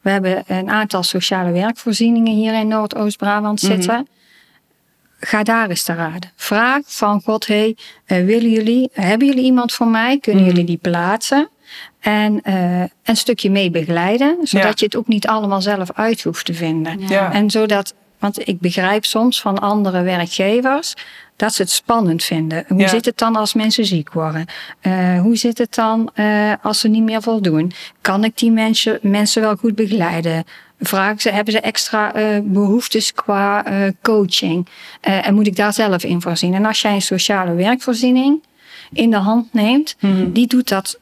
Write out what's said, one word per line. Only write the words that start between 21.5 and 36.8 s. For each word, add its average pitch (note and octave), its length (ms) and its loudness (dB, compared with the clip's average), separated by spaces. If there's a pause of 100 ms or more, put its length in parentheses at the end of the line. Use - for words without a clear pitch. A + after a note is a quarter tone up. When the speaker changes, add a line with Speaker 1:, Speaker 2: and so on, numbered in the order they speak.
Speaker 1:
ze - 80 -2
het F#3 80 -2
spannend F#3 540 0
vinden. D#3+ 440 -4
Hoe F#3+ 120 2
Speaker 2:
Ja. F#3+ 80 4
Speaker 1:
zit A3+ 160 2
het A#3+ 140 -2
dan A3+ 180 0
als G#3+ 180 -2
mensen A3 320 0
ziek E3+ 260 -2
worden? D#3+ 340 -4 (340)
Eh, F3+ 400 0
hoe A3 160 4
zit A#3 220 -2
het A#3 160 -2
dan, A3+ 400 0
eh, G#3+ 380 2 (100)
als G#3+ 180 -2
ze A3+ 80 2
niet A3 140 4
meer A3 200 0
voldoen? F3+ 500 0 (280)
Kan G3 240 0
ik A3 140 -2
die A#3 120 2
mensen, A3 520 2
mensen G#3 400 2
wel G#3+ 140 2
goed A3+ 180 0
begeleiden? E3+ 720 -2 (360)
Vragen G3+ 400 -2
ze, A#3 100 0
hebben G#3 220 -2
ze A3 80 2
extra, - 540 -2
eh, G#3+ 280 0
behoeftes G#3 680 0
qua, G3+ 520 0
eh, G3 240 0 (140)
coaching? F#3+ 640 0 (340)
Eh, G3 260 0
en G3+ 80 2
moet G#3 120 4
ik F#3+ 100 -2
daar G#3 160 2
zelf G3 320 0
in F3 160 -2
voorzien? F3 340 -2
En G3 120 0
als G#3+ 140 -2